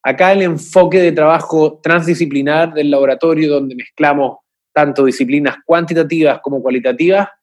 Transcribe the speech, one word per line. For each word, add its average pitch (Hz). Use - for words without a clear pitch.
Acá 180
el 196
enfoque 180
de 170
trabajo 156
transdisciplinar 160
del 147
laboratorio, 143
donde 139
mezclamos 143
tanto 143
disciplinas 131
cuantitativas 160
como 139
cualitativas 131